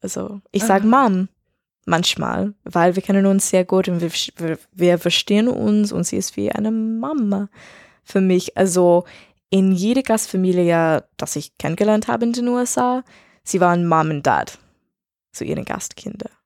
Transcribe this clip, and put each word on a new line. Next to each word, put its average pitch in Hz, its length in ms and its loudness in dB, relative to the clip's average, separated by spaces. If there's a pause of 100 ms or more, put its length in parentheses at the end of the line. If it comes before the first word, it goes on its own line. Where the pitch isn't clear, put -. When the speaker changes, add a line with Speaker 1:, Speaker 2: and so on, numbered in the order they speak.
Speaker 1:
Also, 196 400 -8 (100)
ich 202 120 0
sag 202 200 2
Speaker 2:
Ah. - 20 2 (240)
Speaker 1:
Mom 190 200 0 (560)
manchmal, 175 680 -2 (100)
weil 175 320 2
wir 190 80 -4
kennen 196 220 2
uns 196 240 2
sehr 185 160 2
gut 185 220 0
und 175 140 -2
wir, 165 100 -4 (260)
wir, 160 220 -6 (140)
wir 175 260 4
verstehen 208 480 0
uns 214 440 0
und 170 140 -2
sie - 120 -4
ist - 180 -6
wie 202 160 -2
eine 214 200 -2
Mama 220 800 -2 (540)
für - 180 0
mich. 185 360 0
Also, 175 480 4 (440)
in 190 220 4
jeder 214 320 0
Gastfamilie, 180 1000 0 (120)
das - 180 -6
ich - 220 -12
kennengelernt 214 500 0
habe 233 180 -2
in 233 80 -2
den 240 160 -4
U 247 100 0
S 247 180 -4
A, 247 260 0 (400)
sie 185 180 -2
waren 175 260 2
Mom 160 220 2
und 147 180 -4
Dad 80 300 0 (760)
zu - 140 -10
ihren - 200 -6
Gastkinder. - 640 -12 (160)